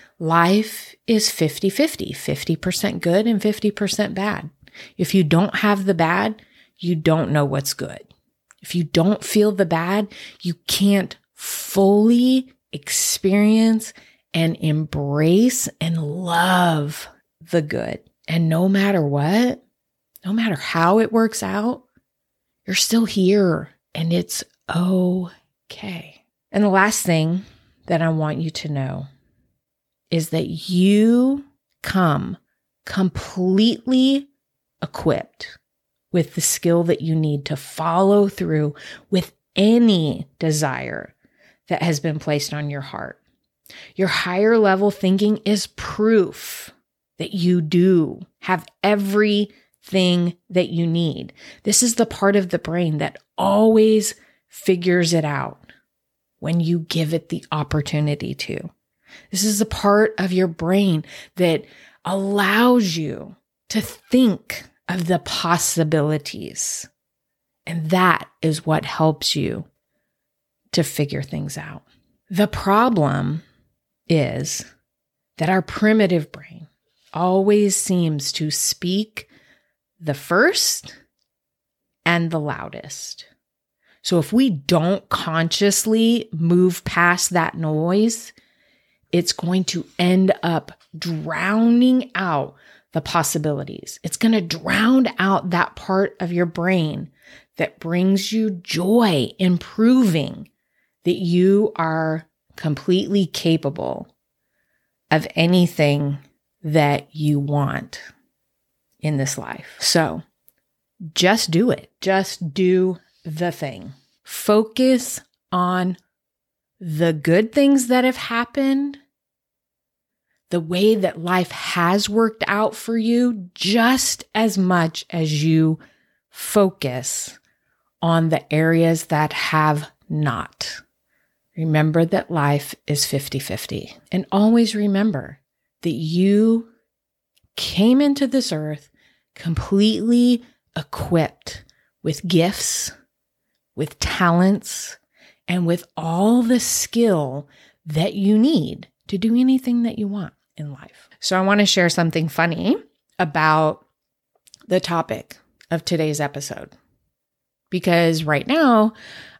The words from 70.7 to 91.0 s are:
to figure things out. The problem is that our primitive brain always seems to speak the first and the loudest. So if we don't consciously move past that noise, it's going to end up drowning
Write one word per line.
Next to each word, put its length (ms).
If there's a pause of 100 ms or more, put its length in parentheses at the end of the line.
to 100
figure 400
things 340
out. 260 (460)
The 180
problem 960 (640)
is 560 (720)
that 100
our 140
primitive 720
brain 340 (460)
always 640
seems 560
to 180
speak 800 (720)
the 120
first 840 (1080)
and 240
the 100
loudest. 840 (760)
So 180
if 140
we 160
don't 580
consciously 1300
move 500
past 460
that 260
noise, 800 (800)
it's 180
going 340
to 200 (120)
end 360 (100)
up 300 (240)
drowning 1200